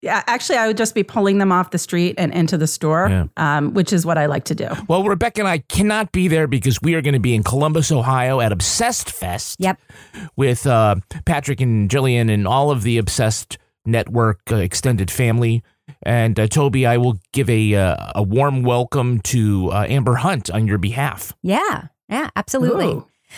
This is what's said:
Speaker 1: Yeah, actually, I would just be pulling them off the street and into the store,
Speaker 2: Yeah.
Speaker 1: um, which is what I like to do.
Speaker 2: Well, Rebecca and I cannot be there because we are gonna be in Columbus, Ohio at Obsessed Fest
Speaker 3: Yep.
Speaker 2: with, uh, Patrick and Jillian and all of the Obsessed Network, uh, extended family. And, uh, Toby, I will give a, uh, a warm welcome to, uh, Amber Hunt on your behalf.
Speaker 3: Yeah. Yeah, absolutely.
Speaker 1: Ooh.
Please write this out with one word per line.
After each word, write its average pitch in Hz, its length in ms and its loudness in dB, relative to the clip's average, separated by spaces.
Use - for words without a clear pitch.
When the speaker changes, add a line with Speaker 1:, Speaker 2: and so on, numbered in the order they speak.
Speaker 1:
Yeah, - 260 -2
actually, 247 320 -2
I 220 100 2
would 214 100 0
just 226 160 -2
be 208 80 2
pulling 196 360 0
them 196 140 4
off 180 180 2
the 180 80 -2
street 175 380 -2
and 170 160 -2
into 170 240 0
the 156 100 0
store, 160 440 0
Speaker 2:
Yeah. 92 140 2
Speaker 1:
um, 147 380 0
which 185 180 0
is 175 140 2
what 165 100 0
I 151 100 2
like 147 180 -2
to 156 100 -4
do. 135 140 -6
Speaker 2:
Well, 185 160 2
Rebecca 208 360 -2
and 202 80 0
I 170 100 0
cannot 208 540 -2
be 185 160 2
there 156 180 2
because 123 340 0
we 160 140 2
are 160 80 -2
gonna 139 180 2
be 120 140 2
in 110 80 2
Columbus, 151 500 0
Ohio 131 480 2
at 110 120 2
Obsessed - 580 -2
Fest - 480 -8
Speaker 3:
Yep. 190 200 -2
Speaker 2:
with, 131 300 0
uh, 113 300 4
Patrick 147 360 -2
and 110 300 2
Jillian 120 420 2
and 101 140 2
all 139 240 2
of 123 140 0
the 117 140 2
Obsessed - 600 -2
Network, 113 560 0
uh, 110 60 0
extended 98 540 0
family. 117 520 0
And, 113 360 0
uh, 110 100 2
Toby, 135 380 2
I 117 100 4
will 120 220 2
give 131 160 -2
a, 110 260 2
uh, 95 420 0
a - 60 0
warm 127 400 0
welcome 123 580 0
to, 101 520 0
uh, 104 160 0
Amber 123 280 2
Hunt 131 340 -2
on 110 160 0
your 104 120 2
behalf. 113 540 -4
Speaker 3:
Yeah. 254 420 -2
Yeah, 277 280 -6
absolutely. 269 500 -2
Speaker 1:
Ooh. - 200 -4